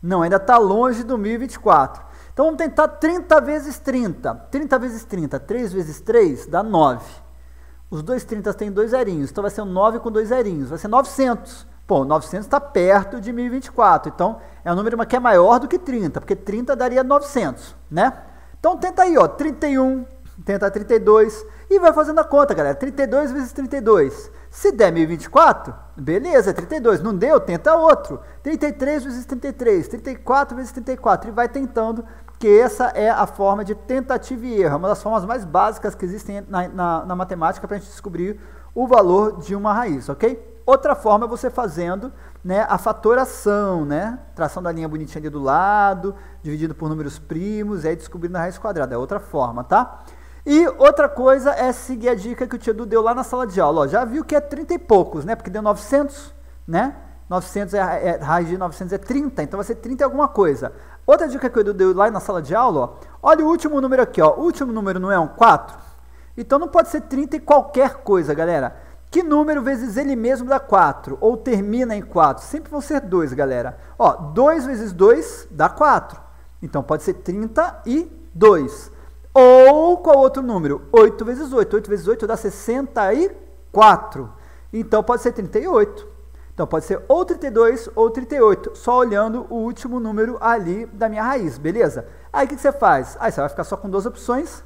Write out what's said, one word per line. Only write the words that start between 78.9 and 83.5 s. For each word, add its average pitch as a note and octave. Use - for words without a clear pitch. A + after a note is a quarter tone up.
Ou C4+
qual D4+
outro C4+
número? E3+
Oito A3
vezes B3+
oito. A3+
Oito G#3
vezes F#3
oito A3+
dá G#3+
sessenta A3
e E4+